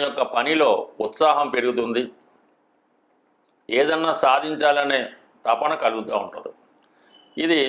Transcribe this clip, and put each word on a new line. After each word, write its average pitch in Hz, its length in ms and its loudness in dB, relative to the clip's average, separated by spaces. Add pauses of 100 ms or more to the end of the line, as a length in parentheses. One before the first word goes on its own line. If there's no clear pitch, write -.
యొక్క 131 180 -4 (140)
పనిలో 143 340 2 (360)
ఉత్సాహం 147 480 2
పెరుగుతుంది, 120 480 0 (1800)
ఏదన్నా 160 320 2 (120)
సాధించాలనే 143 760 2 (480)
తపన 147 240 0 (120)
కలుగుతూ 110 300 -2 (100)
ఉంటుంది. - 280 -14 (920)
ఇది 165 240 2